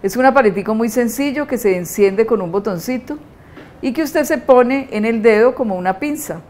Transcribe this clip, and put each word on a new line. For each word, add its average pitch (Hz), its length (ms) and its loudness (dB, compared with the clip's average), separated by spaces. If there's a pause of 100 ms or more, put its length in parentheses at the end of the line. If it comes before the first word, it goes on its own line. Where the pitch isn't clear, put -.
Es 196 160 -4
un 254 80 2
aparatico 214 480 4
muy 226 160 0
sencillo 262 560 -2
que 262 140 -4
se 190 180 2
enciende 196 480 0
con 226 160 0
un 170 100 -6
botoncito 208 680 -6 (600)
y 262 140 -4
que 311 80 -4
usted 302 220 0
se 302 160 -2
pone 254 500 4
en 214 160 -4
el 233 160 -2
dedo 226 320 4
como 220 220 -4
una 185 240 -2
pinza. 294 400 -6 (100)